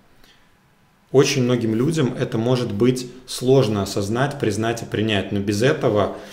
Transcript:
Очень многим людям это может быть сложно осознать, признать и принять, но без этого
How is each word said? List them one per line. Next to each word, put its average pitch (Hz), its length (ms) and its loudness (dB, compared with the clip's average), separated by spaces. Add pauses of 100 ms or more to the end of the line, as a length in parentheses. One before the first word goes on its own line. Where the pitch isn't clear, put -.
(1120)
Очень 135 300 4
многим 113 320 0
людям 135 440 0
это 120 200 -4
может 120 340 0
быть 123 340 2 (200)
сложно 123 560 2
осознать, 113 580 -2
признать 110 420 -2
и - 40 -12
принять, 104 440 -2
но 101 100 -2
без 101 200 -2
этого 120 560 2 (160)